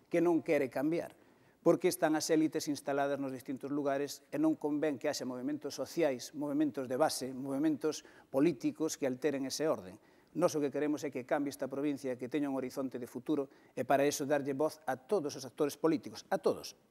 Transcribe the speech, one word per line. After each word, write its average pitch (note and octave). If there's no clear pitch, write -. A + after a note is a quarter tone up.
que E3+
non E3+
quere C#3+
cambiar, D3+
porque E3+
están D#3
as D#3
élites D#3
instaladas C#3
nos C3+
distintos C3+
lugares C#3
e D3
non D#3
convén D3
que D3
haxa B2+
movementos C3
sociais, C#3
movementos C#3+
de B2+
base, C3
movementos C#3+
políticos D3+
que -
alteren C3+
ese C#3
orden. F#2+
Nós D#3+
o D3
que C#3
queremos D3
é C#3+
que B2
cambie C#3+
esta C3
provincia, C3+
que B2
teña C#3+
un C3+
horizonte C3
de A#2+
futuro, C#3+
e C3
para C#3+
eso D3
darlle C#3
voz D3+
a C3
todos C#3+
os B2+
actores C#3
políticos, A#2
a G3
todos, A2